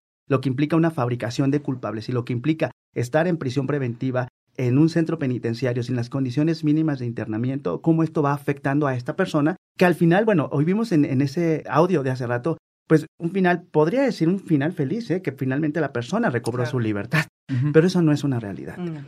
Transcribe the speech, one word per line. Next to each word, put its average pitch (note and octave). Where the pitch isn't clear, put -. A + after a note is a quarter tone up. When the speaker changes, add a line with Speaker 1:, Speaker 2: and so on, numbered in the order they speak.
Speaker 1:
lo C3+
que C#3
implica D3
una E3
fabricación B2
de D3
culpables A2
y -
lo A#2+
que B2
implica C#3+
estar C3
en E3+
prisión C3
preventiva B2+
en B2+
un D#3+
centro E3
penitenciario B2
sin B2+
las A#2+
condiciones C#3
mínimas D3+
de B2
internamiento, A#2
cómo D#3+
esto D#3+
va C#3+
afectando C#3+
a C3
esta B2
persona D#3
que F#3+
al F3
final, F3+
bueno, E3+
hoy C#3
vimos G#3+
en, D3
en C3
ese D#3
audio D#3
de C3
hace B2+
rato, A#2+
pues, D#3
un E3+
final, F3+
podría F3
decir F3+
un G3
final D3+
feliz, D#3+
¿eh? F3+
Que D3+
finalmente C#3+
la C#3
persona G3
recobró A#2
Speaker 2:
Claro. A#2+
Speaker 1:
su B2+
libertad. A2
Speaker 3:
Ujú. C3+
Speaker 1:
Pero D#3+
eso F#3
no D#3
es C#3+
una C3
realidad. F#2+
Speaker 2:
No, E3+